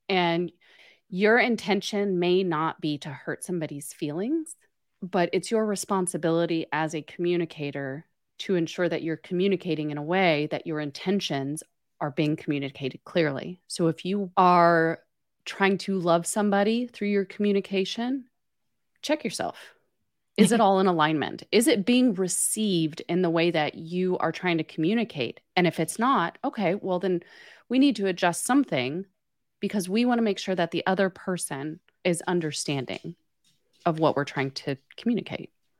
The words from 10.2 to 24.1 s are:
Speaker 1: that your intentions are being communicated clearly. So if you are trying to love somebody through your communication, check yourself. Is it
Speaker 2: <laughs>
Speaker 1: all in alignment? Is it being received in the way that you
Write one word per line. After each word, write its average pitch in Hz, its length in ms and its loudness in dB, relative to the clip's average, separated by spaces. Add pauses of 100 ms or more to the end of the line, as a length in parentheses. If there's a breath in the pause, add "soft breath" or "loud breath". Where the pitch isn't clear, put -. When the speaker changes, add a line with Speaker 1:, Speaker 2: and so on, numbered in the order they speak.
Speaker 1:
that - 160 -6
your 151 140 -4
intentions 151 800 -4 (380)
are 151 100 -2
being 151 260 -2
communicated 139 680 -6
clearly. 160 640 -2
So 165 220 0
if 165 160 -4
you 190 320 -2
are 170 640 6 (440)
trying 196 340 0
to 196 200 -4
love 170 280 2
somebody 208 600 0
through 208 220 -6
your 202 160 0
communication, 208 1000 -2 (800)
check 302 220 -2
yourself. - 320 -6 (800)
Is 208 160 8
it 226 80 6
Speaker 2:
<laughs> - 0 -
Speaker 1:
all 196 180 6
in 196 80 4
alignment? 156 640 2
Is 233 160 4
it 214 200 4
being 247 280 4
received 180 920 0
in 175 140 2
the 170 80 2
way 170 200 2
that 156 240 0
you 180 440 -2